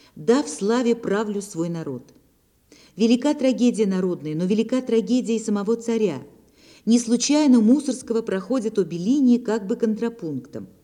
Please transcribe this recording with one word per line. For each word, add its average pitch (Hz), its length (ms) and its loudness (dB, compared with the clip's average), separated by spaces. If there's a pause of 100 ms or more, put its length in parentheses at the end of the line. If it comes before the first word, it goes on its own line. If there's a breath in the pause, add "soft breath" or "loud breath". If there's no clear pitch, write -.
(180 soft breath)
«Дав 262 320 0
славе 233 460 0
правлю 208 460 -4
свой 170 280 -6
народ». 156 340 -8 (960 soft breath)
Велика 240 360 2
трагедия 233 520 2
народная, 180 500 -2
но 165 80 -2
велика 220 380 0
трагедия 226 560 0
и - 40 -4
самого 208 360 0
царя. 220 440 -2 (640 soft breath)
Не 233 140 4
случайно 254 600 4
у - 20 6
Мусоргского 226 600 2
проходят 220 580 -2
обе 170 180 -4
линии 247 400 4
как 220 280 -4
бы 202 120 -4
контрапунктом. 175 920 -6 (160)